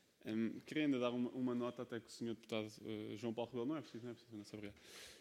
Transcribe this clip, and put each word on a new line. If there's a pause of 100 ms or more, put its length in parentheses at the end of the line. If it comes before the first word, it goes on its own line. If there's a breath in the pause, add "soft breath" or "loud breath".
(260 soft breath)
Hum,
queria
ainda
dar
uma,
uma
nota
até
que
o
senhor
deputado, (140)
eh,
João
Paulo
Rebelo,
não
é
preciso,
não
é
preciso,
não
sei,
obrigado. (420 soft breath)